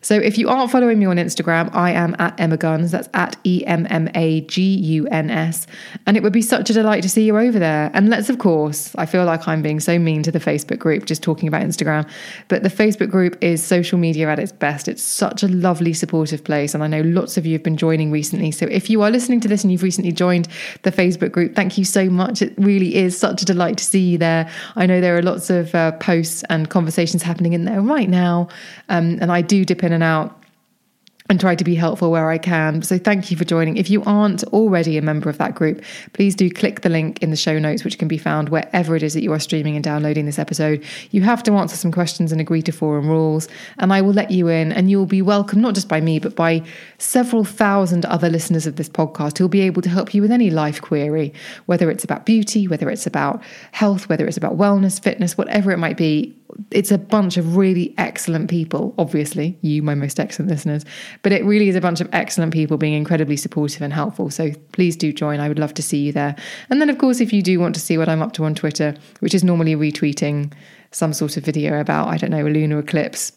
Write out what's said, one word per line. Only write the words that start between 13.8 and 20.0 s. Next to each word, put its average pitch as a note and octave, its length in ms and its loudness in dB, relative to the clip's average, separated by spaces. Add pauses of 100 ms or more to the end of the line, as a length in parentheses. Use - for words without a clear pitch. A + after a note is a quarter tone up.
media D#3+ 300 0
at D3+ 100 0
its G3 120 -6
best. C#3+ 360 -4
It's - 160 -6
such - 400 -2
a G3+ 40 2
lovely, F3 460 2
supportive D#3 500 -2
place. D3 300 -2
And D3+ 100 -2
I D#3 40 -2
know D#3 140 0
lots E3+ 360 0
of D#3+ 80 -2
you D#3+ 80 0
have D#3 100 -2
been D#3+ 140 0
joining D#3+ 340 2
recently. D3+ 400 -2
So D#3+ 160 -2
if - 220 -2
you A3 120 4
are G#3 100 4
listening A#3+ 300 2
to A3 60 0
this G3+ 160 0
and G3 80 4
you've F3+ 120 0
recently F3+ 280 0